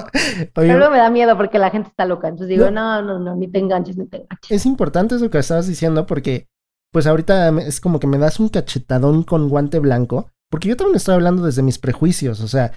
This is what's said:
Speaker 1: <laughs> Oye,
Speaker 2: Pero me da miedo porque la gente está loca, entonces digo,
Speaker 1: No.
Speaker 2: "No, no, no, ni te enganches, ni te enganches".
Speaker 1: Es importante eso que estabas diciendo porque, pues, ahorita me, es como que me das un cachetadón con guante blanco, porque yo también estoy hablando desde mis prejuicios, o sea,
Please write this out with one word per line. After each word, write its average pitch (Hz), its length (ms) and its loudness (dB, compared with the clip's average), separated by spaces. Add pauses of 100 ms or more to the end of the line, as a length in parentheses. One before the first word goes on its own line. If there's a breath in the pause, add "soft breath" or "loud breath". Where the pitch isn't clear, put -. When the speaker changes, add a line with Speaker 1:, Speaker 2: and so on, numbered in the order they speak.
(120)
Speaker 1:
<laughs> 208 480 -4
Oye, 170 140 6
Speaker 2:
Pero 285 160 6
me 269 80 4
da 226 100 6
miedo 233 300 4
porque 202 200 0
la 190 120 2
gente 208 180 -6
está - 160 -4
loca, 175 240 -4
entonces 170 220 -10
digo, 190 200 4
Speaker 1:
No. - 0 -
Speaker 2:
"No, 214 320 -2
no, 196 160 -6
no, 180 160 -8
ni 180 160 -6
te 196 100 -12
enganches, 185 360 -4
ni 185 120 -10
te - 100 -16
enganches". - 320 -16
Speaker 1:
Es 101 160 0
importante 208 480 0
eso 233 160 -2
que 156 80 0
estabas 165 280 0
diciendo 160 400 -2
porque, 135 420 -6 (440)
pues, 156 140 2
ahorita 160 460 4
me, 156 140 -2
es 147 140 -6
como 170 180 -2
que 135 80 -2
me 139 120 2
das 151 220 0
un 214 100 0
cachetadón 143 720 0
con 156 260 0
guante 143 300 0
blanco, 123 500 0 (220)
porque 165 180 -4
yo 240 80 0
también 381 200 2
estoy 190 180 2
hablando 180 300 2
desde 135 180 0
mis 131 160 0
prejuicios, 131 640 -2
o 110 60 -6
sea, 123 280 0